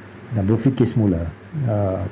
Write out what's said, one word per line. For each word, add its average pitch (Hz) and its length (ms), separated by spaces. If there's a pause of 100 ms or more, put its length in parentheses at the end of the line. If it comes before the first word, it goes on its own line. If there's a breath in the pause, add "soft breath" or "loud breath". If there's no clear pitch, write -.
(360)
dan 98 100
berfikir 117 400
semula, 92 400 (400)
uh, 101 340 (120)